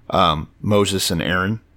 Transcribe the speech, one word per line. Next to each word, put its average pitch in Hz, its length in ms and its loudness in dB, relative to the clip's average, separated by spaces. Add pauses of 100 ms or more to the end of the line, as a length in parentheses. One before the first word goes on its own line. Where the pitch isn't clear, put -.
(120)
um, 80 360 2 (140)
Moses 98 480 0
and 85 140 -2
Aaron 92 360 -2 (180)